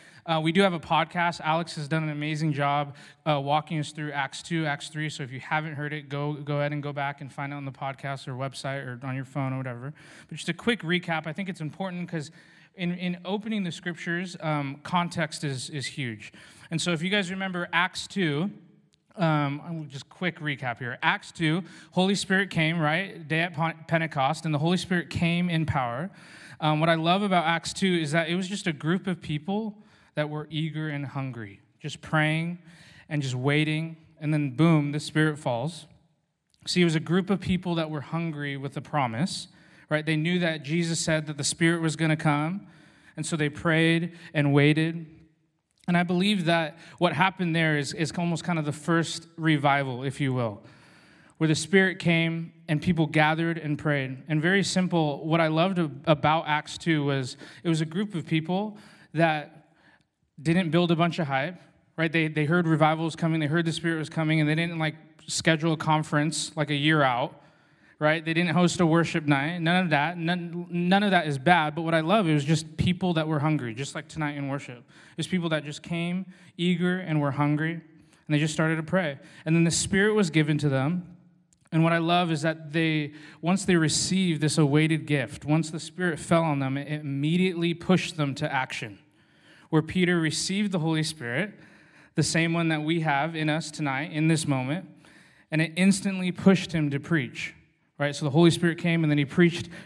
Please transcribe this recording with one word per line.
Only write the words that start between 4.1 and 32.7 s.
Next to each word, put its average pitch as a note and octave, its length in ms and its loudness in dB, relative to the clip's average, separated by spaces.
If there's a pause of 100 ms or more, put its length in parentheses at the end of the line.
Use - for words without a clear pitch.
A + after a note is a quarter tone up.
Acts C#3 320 -6
two, D#3+ 240 -2
Acts C#3+ 220 -4
three. D3+ 200 -6
So C#3+ 140 -10
if B2 80 -10
you C3 80 -10
haven't D#3 360 -4
heard D3 180 -6
it, D3 160 -10
go, C#3+ 240 -4
go D3 260 -6
ahead D3 140 -2
and D3 100 -6
go C#3+ 100 -8
back C#3 280 -6
and C3+ 120 -14
find C#3+ 200 -8
it - 20 -10
on C#3+ 100 -10
the C#3 60 -10
podcast C3+ 560 -10
or C#3+ 60 -10
website C3+ 520 -8
or B2 220 -10
on C3 80 -6
your C3 100 -6
phone C3 280 -4
or C3 60 -4
whatever. C3 360 -10 (320)
But D#3 120 -14
just - 100 -12
a E3 60 -2
quick - 280 -2
recap. E3 460 -2
I D3+ 40 -6
think F#3+ 160 -8
it's F#3+ 120 -8
important F3 480 -6
'cause D#3 240 -6 (420)
in, F3 200 -4
in F3+ 300 -4
opening G#3 380 -4
the E3+ 80 -4
scriptures, F3 680 -6
um, D3 420 -4
context E3+ 640 -2
is, C3+ 260 -6
is D3 160 -6
huge. A#2 460 -8 (400)
And D#3+ 100 -2
so F3+ 80 -2
if D#3+ 100 0
you F#3 100 -4
guys G3 200 0
remember F#3+ 420 -4
Acts F3 360 0
two, E3+ 420 0 (680)
um, D3 460 0
I E3+ 60 -12
will D#3+ 140 -8
just C3+ 260 -14
quick F3 300 -6
recap C3+ 380 -4
here. B2 240 -8
Acts F3+ 280 0
two, E3+ 320 0 (300)
Holy F#3 240 2
Spirit F#3+ 340 0
came, E3 300 0
right? E3+ 480 -2
Day D#3+ 120 0
at F3 140 -4
Pon-, D#3+ 320 -4
Pentecost, D#3 580 0
and D#3+ 80 -2
the C#3+ 60 2
Holy E3+ 180 2
Spirit F3 320 -2
came F3 400 0
in D#3+ 180 0
power. C3+ 440 -4 (500)
Um, D3+ 200 2
what E3 80 2
I E3 80 6
love F3 260 2
about F#3 240 2
Acts E3 260 -2
two F#3 220 0
is D#3+ 160 0
that D#3+ 180 0
it E3+ 60 -2
was F3+ 140 -2
just G3+ 180 -6
a E3 60 0
group E3+ 340 -2
of F3 160 -4
people G3 560 -4 (380)
that D3+ 120 -2
were D3+ 220 -8
eager D#3 380 -4
and C#3+ 180 -6
hungry, A#2+ 540 -10 (180)
just - 220 -12
praying D#3+ 580 0 (500)